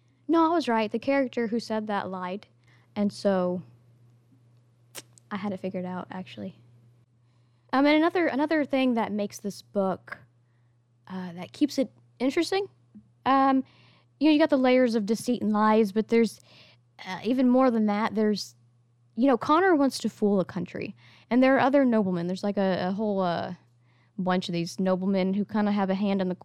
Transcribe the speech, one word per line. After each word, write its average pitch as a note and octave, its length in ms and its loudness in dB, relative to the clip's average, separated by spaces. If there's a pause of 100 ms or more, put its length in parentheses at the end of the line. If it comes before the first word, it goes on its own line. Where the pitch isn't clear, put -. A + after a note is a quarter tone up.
(280)
No, D#4+ 220 4
I E4+ 40 0
was D#4 140 0
right. A3+ 220 0
The A#3 80 -6
character B3 500 -2
who A3+ 120 -2
said G#3+ 280 -6
that G3+ 220 -6
lied. F#3 360 -10 (500)
And G3+ 160 0
so F#3 500 0 (1700)
I G#3 60 -6
had G3 160 -6
it F#3 80 -10
figured F#3 240 -8
out, F3+ 260 -10
actually. F#3+ 460 -14 (1160)
Um, C4 120 2
and D4 120 4
another, E4 320 2
another D4+ 360 0
thing C4 300 0
that G3+ 180 -2
makes G#3 260 -6
this - 220 -10
book, - 580 -4 (880)
uh, F#3 240 -12
that F3 200 -16
keeps - 260 -2
it C4+ 120 -2 (280)
interesting, F4 500 -2 (580)
um, C4+ 380 4 (560)
you C#4+ 80 4
know, D#4 40 6
you D4 60 4
got D#4 120 4
the C#4+ 80 4
layers B3+ 360 4
of A3+ 100 0
deceit A3+ 380 -2
and G#3 100 0
lies, G#3+ 380 4
but G#3 180 -2
there's, A#3 300 2 (680)
uh, F#3 180 -10
even B3 240 2
more B3+ 220 4
than A3+ 160 0
that. G#3 280 -2
There's, G#3+ 400 -2 (640)
you A#3 100 2
know, C4 100 4
Connor E4+ 380 4
wants C#4 240 0
to A3+ 100 -4
fool G3+ 300 0
the F3 60 0
country, - 500 -10 (340)
and B3 140 4
there C4 140 6
are A#3+ 40 2
other C4+ 240 4
noblemen. F#3+ 420 0
There's, F#3 180 -6
like, G3+ 120 -2
a, F#3+ 320 0
a F#3+ 40 -2
whole, G3+ 280 -2
uh, F#3 340 -4 (640)
bunch F#3 320 -2
of F3+ 40 -6
these E3+ 260 -4
noblemen F#3+ 560 0
who G3+ 100 -2
kinda G#3 280 -2
have G3 180 -2
a F#3+ 40 0
hand G3 260 -2
in F#3 80 0
the F3+ 160 -4